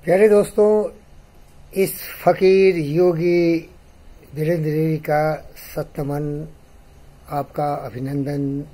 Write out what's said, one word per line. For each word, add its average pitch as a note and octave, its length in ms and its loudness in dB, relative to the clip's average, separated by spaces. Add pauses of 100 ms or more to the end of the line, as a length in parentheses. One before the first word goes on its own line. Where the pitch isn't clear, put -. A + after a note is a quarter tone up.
प्यारे F#3 240 4
दोस्तों, G#3 400 4 (1040)
इस F#3+ 180 0 (320)
फकीर F#3+ 540 4
योगी E3+ 920 0 (680)
वीरेंद्र D#3 340 -2
गिरी D#3 280 0
का D3+ 360 -2 (240)
सत्नमन, D3 680 -8 (1040)
आपका D3 460 -6
अभिनंदन, C#3 640 -6 (320)